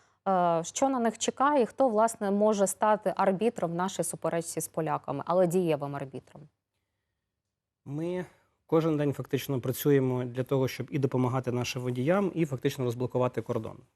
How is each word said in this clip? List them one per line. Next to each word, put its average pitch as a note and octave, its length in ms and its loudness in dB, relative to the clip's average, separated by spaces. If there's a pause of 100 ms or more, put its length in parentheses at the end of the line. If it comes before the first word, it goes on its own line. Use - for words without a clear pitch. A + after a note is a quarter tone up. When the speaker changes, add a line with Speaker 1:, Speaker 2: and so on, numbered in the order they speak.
(280)
Speaker 1:
Е, F3 360 2
що C4+ 260 0
на C4+ 100 0
них A3+ 180 0
чекає C#4 460 2
і - 20 4
хто, C4+ 240 0
власне, G#3+ 420 2
може G3+ 360 4
стати G#3 500 0
арбітром F#3+ 540 0
в E3+ 40 -4
нашій F3+ 280 -4
суперечці E3 580 -4
з - 60 -8
поляками, C#3+ 580 -4
але F3+ 220 4
дієвим D#3 480 0
арбітром? C#3 480 -12 (1400)
Speaker 2:
Ми E3+ 400 -6 (400)
кожен D#3+ 320 4
день C#3+ 160 2
фактично C3 460 -4
працюємо C3 640 2
для B2 200 -6
того, C3 240 0
щоб B2 240 -8
і D3+ 80 -2
допомагати B2+ 520 0
нашим B2 300 -4
водіям, C3 540 0
і E3 100 0
фактично C3+ 400 -4
розблокувати B2 560 -2
кордон. A2 360 -6 (180)